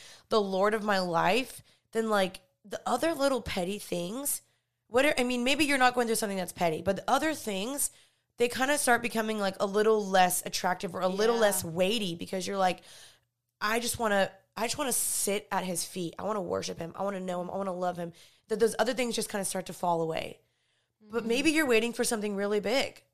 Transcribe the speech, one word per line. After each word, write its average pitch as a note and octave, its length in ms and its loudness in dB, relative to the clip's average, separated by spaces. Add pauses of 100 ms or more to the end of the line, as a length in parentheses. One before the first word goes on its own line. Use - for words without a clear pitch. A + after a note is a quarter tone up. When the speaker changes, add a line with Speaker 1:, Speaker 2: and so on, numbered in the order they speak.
(300)
Speaker 1:
the A3+ 120 4
Lord G3 340 2
of A3 80 -2
my G#3 160 2
life," F3+ 640 0 (300)
then, A3+ 180 0
like, F#3+ 300 0 (240)
the - 200 -10
other B3+ 300 0
little C4+ 280 2
petty F#3+ 360 -4
things, G3+ 640 -6 (460)
what B3 180 4
are, D4+ 100 4
I B3+ 80 4
mean, B3 200 0
maybe C#4 200 2
you're C#4 140 4
not B3 160 6
going B3 140 2
through A3 80 0
something G3+ 220 -2
that's F3+ 140 -6
petty, E3 300 0
but F#3+ 140 0
the - 140 -8
other C#4 220 2
things, A3 580 -4 (480)
they A#3+ 100 2
kinda C4 280 0
start A#3+ 260 2
becoming, A3 360 -2
like, G3 220 0
a G#3+ 60 0
little G#3+ 380 2
less F#3 400 4
attractive F3+ 520 -4
or F#3 40 -8
a F#3 80 2
little G#3+ 280 2
Speaker 2:
Yeah. A3+ 60 2
Speaker 1:
less G3 220 4
weighty F#3 520 0
because F#3 300 -6
you're G3 120 -4
like, F#3 240 2 (800)
"I G#3+ 180 0
just A#3 220 -4
wanna, G3+ 320 2 (240)
I G#3+ 100 -2
just A#3 120 -4
wanna C#4 140 -2
sit - 600 -2
at F#3 120 -2
his F3+ 200 -4
feet. F3 340 -8
I F3+ 60 -8
wanna G3+ 180 -4
worship F3+ 360 -4
him. E3 180 -10
I - 80 -6
wanna G3 160 -4
know F3+ 200 -4
him. F3+ 100 -8
I - 60 -6
wanna G3 160 -4
love F3+ 240 -4
him." E3+ 160 -8 (360)
That G#3+ 100 -4
those A3 220 4
other A#3 140 0
things A#3+ 200 -2
just G#3+ 140 -4
kinda G3+ 160 -4
start F#3 220 -4
to F#3 60 -10
fall E3+ 300 0
away. - 380 -6 (600)
But G#3+ 200 -4
Speaker 2:
Mm-hmm. A#3 80 -2
Speaker 1:
maybe C4+ 240 2
you're D#4 140 4
waiting A#3 260 4
for A#3+ 100 -2
something G#3+ 320 -2
really G3+ 240 0
big. G#3 560 -2